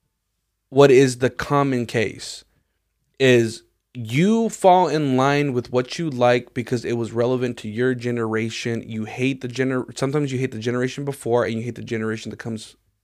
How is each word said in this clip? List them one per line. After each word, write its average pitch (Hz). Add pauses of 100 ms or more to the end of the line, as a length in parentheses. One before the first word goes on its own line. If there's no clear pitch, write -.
(680)
what 139
is 127
the 127
common 139
case, - (760)
is 120 (300)
you 175
fall 180
in 143
line 143
with 120
what 127
you 165
like 123
because 120
it 117
was 113
relevant 123
to 110
your 123
generation. 117
You 110
hate 131
the 127
gener-, 127
sometimes 139
you 123
hate 131
the 113
generation 123
before 120
and 113
you 113
hate 120
the 110
generation 110
that -
comes 113 (280)